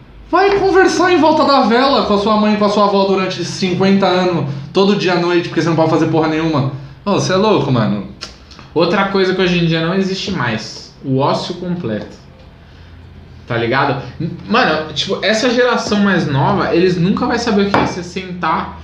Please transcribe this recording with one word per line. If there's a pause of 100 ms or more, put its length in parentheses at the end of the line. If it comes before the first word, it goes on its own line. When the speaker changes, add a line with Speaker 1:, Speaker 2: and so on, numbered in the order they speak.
(320)
Speaker 1:
Vai
conversar
em
volta
da
vela
com
a
sua
mãe,
com
a
sua
avó
durante
cinquenta
anos, (280)
todo
dia
à
noite,
porque
você
não
pode
fazer
porra
nenhuma. (340)
Ô,
cê
é
louco,
mano. (680)
Speaker 2:
Outra
coisa
que
hoje
em
dia
não
existe
mais, (140)
o
ócio
completo. (1300)
Tá
ligado? (480)
Mano,
tipo,
essa
geração
mais
nova,
eles
nunca
vai
saber
o
que
é
você
sentar